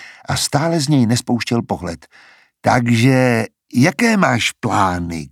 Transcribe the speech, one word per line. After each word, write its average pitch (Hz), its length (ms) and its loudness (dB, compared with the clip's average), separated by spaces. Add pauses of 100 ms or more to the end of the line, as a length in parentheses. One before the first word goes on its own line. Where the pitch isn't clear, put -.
(280)
a 139 80 -4
stále 165 440 -2
z 135 80 -4
něj 135 180 4
nespouštěl 117 560 -2
pohled. - 440 -8 (540)
"Takže 120 840 2 (300)
jaké 214 420 2
máš 127 440 0
plány, 90 720 -4